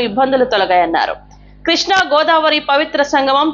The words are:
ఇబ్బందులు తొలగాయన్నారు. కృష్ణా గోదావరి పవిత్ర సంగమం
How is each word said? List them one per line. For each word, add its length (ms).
ఇబ్బందులు 440
తొలగాయన్నారు. 640
కృష్ణా 320
గోదావరి 480
పవిత్ర 300
సంగమం 380